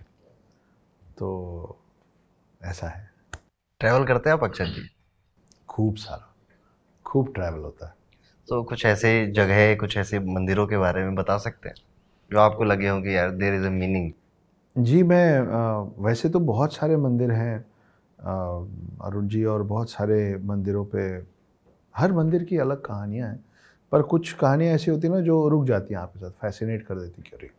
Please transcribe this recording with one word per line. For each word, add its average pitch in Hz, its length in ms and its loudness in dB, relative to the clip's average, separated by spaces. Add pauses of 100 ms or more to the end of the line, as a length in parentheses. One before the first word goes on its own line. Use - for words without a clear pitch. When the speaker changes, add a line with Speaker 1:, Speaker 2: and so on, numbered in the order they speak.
Speaker 1:
है।" - 60 -20 (1120)
तो 90 600 -10 (840)
ऐसा 87 240 -8
है। 92 240 -14 (680)
Speaker 2:
ट्रैवल 123 260 4
करते 127 260 -2
हैं 160 60 4
आप 151 80 -2
अक्षर 98 200 -4
जी? - 260 -8 (800)
Speaker 1:
खूब 107 280 -2
सारा, - 380 -16 (720)
खूब - 280 0
ट्रैवल 82 260 -6
होता 76 260 -14
है। 80 80 -18 (540)
Speaker 2:
तो 120 140 -4
कुछ 117 240 -4
ऐसे 110 460 4
जगह, 104 440 4
कुछ 104 200 -4
ऐसे 101 220 -2
मंदिरों 95 480 0
के 104 100 -2
बारे 92 280 0
में 95 100 -4
बता 98 240 0
सकते - 300 -10
हैं - 60 -14 (580)
जो 104 60 4
आपको 107 260 6
लगे 101 240 2
हों 98 140 0
कि 95 140 -2
यार, 90 140 2
there 98 300 0
is 95 60 -2
a 95 40 0
meaning? 92 400 0 (680)
Speaker 1:
जी, 127 240 4
मैं, 175 360 6
अ, 113 600 -2
वैसे 117 300 0
तो 175 120 2
बहुत 143 340 0
सारे 156 220 0
मंदिर 123 340 2
हैं, 113 360 -2 (540)
अ, 90 440 -6 (400)
अरुण 101 240 -4
जी, 110 160 0
और 107 180 0
बहुत 110 280 -4
सारे 104 480 0
मंदिरों 101 460 -4
पे, 95 380 -6 (760)
हर 180 160 2
मंदिर 165 320 0
की 170 140 -2
अलग 135 220 -2
कहानियाँ 104 480 -8
हैं, 110 160 -12 (480)
पर 151 100 6
कुछ 165 300 0
कहानियाँ 156 420 4
ऐसी 156 160 2
होती 160 160 0
हैं 170 80 2
ना 190 60 2
जो 160 280 4
रुक 151 160 4
जाती 107 300 0
हैं 90 60 -6
आपके 90 180 -12
साथ, 92 120 -12
फैसिनेट 110 560 -6
कर 98 80 -8
देती 90 280 -12
हैं - 80 -20
कि - 60 -20
अरे, - 220 -18